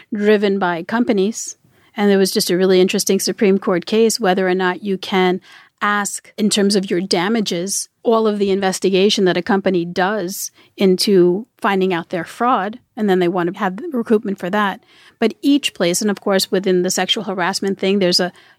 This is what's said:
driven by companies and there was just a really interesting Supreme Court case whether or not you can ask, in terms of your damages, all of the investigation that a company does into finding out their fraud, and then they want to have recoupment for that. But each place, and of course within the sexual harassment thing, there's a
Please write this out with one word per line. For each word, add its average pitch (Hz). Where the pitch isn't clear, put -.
driven 208
by 175
companies 226
and 208
there 196
was 190
just -
a 175
really 185
interesting -
Supreme 196
Court 185
case 220
whether 190
or 180
not 185
you 196
can 185
ask, 208
in 208
terms 202
of 196
your 175
damages, 196
all 220
of 208
the 202
investigation 190
that 180
a 180
company 190
does 185
into 185
finding 190
out 170
their 170
fraud, 233
and 214
then 185
they 175
want 175
to -
have 185
recoupment 226
for 180
that. 202
But 226
each 285
place, 175
and 208
of 190
course 196
within 185
the 185
sexual 185
harassment 185
thing, 196
there's 180
a 180